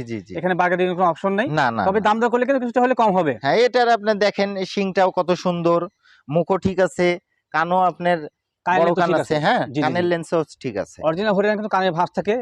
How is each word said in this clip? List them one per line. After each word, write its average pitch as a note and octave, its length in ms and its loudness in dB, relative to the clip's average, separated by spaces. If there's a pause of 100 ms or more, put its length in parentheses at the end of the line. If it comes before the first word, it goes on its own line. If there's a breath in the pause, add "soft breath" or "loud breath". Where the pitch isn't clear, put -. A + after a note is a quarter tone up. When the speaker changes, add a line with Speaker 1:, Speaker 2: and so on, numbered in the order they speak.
Speaker 1:
জি, A#2 180 -8
জি। E2 140 -18
Speaker 2:
এখানে F3+ 180 -2
বার্গেনিং F3+ 360 0
কোনো F3+ 200 0
অপশন G3 220 -2
নেই। G#3 180 -2
Speaker 1:
না, D3+ 200 0
না, A2+ 140 -2
Speaker 2:
তবে G3 160 0
Speaker 1:
না। F#3+ 60 -8
Speaker 2:
দাম G#3+ 120 2
দর A#3 120 0
করলে A#3+ 160 0
কিন্তু C4+ 160 0
কিছুটা B3 200 -2
হলে B3+ 120 2
কম A3 220 2
হবে। D#3+ 160 0 (100)
Speaker 1:
হ্যাঁ, C#3+ 160 2
এটার A#3+ 300 2
আপনি A3 300 0
দেখেন G3 300 0 (160)
শিংটাও F#3+ 480 0
কত F3 240 -2
সুন্দর, E3+ 440 0 (480 soft breath)
মুখও E3 300 0
ঠিক F#3 220 -2
আছে, F3+ 260 2 (480)
কানও E3+ 280 0
আপনার F3 360 0 (480)
Speaker 2:
কানের F3+ 120 2
Speaker 1:
বড় E3 80 4
Speaker 2:
লেন্থও F3 140 0
Speaker 1:
কান F3 80 2
Speaker 2:
ঠিক D#3+ 120 2
Speaker 1:
আছে, D3 140 -2
Speaker 2:
আছে। - 80 0
Speaker 1:
হ্যাঁ, G3+ 200 2
Speaker 2:
জি, B2 100 -6
জি, C3+ 100 -4
Speaker 1:
কানের E3+ 220 0
Speaker 2:
জি। F3 60 0
Speaker 1:
লেন্সও E3+ 300 -2 (200)
ঠিক B2 160 -8
আছে। F2+ 260 -8
Speaker 2:
অরিজিনাল F#3 320 0
হরিয়ানা G#3 240 0
কিন্তু G#3 160 -6
কানের F#3+ 180 0
ভাঁজ E3 240 -2
থাকে G3 260 -2